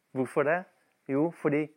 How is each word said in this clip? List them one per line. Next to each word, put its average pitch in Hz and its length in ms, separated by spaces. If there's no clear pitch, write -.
Hvorfor 131 320
det? 170 200
Jo, 143 220
fordi 151 480